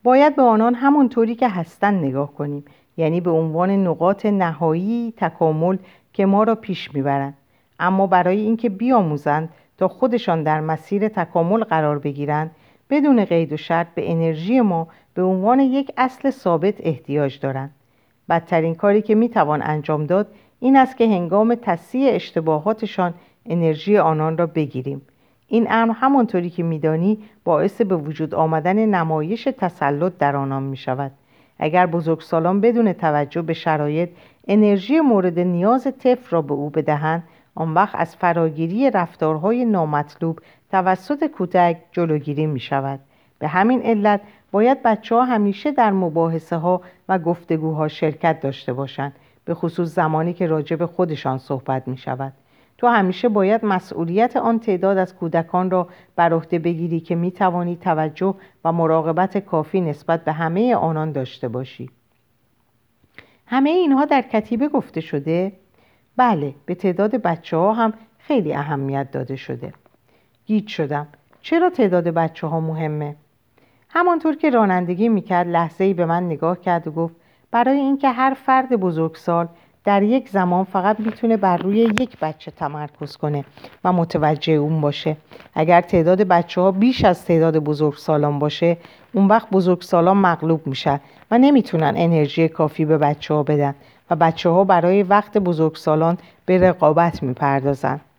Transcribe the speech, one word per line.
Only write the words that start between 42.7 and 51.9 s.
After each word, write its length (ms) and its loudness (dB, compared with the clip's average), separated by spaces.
به 100 -6
همین 340 2
علت 380 2
باید 320 2
بچه‌ها 420 0
همیشه 480 -2
در 180 2
مباحثه‌ها 880 -2
و 100 0
گفتگوها 720 -2
شرکت 520 -2
داشته 320 -6
باشند، 400 -8
به 100 -6
خصوص 400 -4
زمانی 380 0
که 140 -4
راجع 300 -2
به 100 -4
خودشان 520 -4
صحبت 500 -6
می‌شود. 440 -8